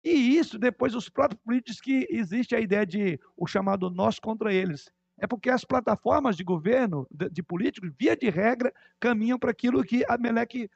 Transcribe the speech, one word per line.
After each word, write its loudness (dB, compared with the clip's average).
E 4
isso, 0
depois, 0
os -6
próprios 0
políticos -4
que 0
existe -2
a 2
ideia 0
de -2
o -4
chamado 0
nós 0
contra -4
eles. -2
É -6
porque -4
as 0
plataformas 2
de -8
governo, 0
de, -6
de -8
políticos, -4
via 2
de 0
regra, 0
caminham 2
para 0
aquilo 0
que 0
Abimeleque -2